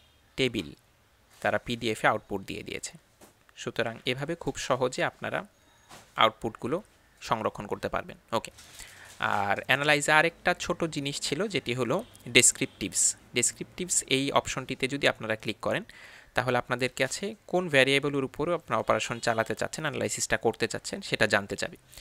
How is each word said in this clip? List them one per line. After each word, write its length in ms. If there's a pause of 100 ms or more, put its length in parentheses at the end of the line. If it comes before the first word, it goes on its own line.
(360)
টেবিল 360 (680)
তারা 180
পিডিএফ 460
এ 40
আউটপুট 340
দিয়ে 200
দিয়েছে। 360 (580)
সুতরাং 500
এভাবে 280
খুব 220
সহজে 480
আপনারা 420 (720)
আউটপুটগুলো 640 (380)
সংরক্ষণ 460
করতে 220
পারবেন। 280 (160)
ওকে, 180 (680)
আর 380 (100)
অ্যানালাইজে 460
আরেকটা 420
ছোট 300
জিনিস 360
ছিল, 280
যেটি 260
হলো 300 (240)
ডেসক্রিপটিভস। 880 (180)
ডেসক্রিপটিভস 680
এই 300
অপশনটিতে 560
যদি 200
আপনারা 280
ক্লিক 240
করেন, 240 (500)
তাহলে 240
আপনাদের 400
কাছে 360 (120)
কোন 220
ভ্যারিয়েবলের 560
উপরও 300
আপনারা 260
অপারেশন 400
চালাতে 340
চাচ্ছেন, 300
অ্যানালাইসিসটা 520
করতে 320
চাচ্ছেন, 320
সেটা 260
জানতে 300
চাবে। 200 (240)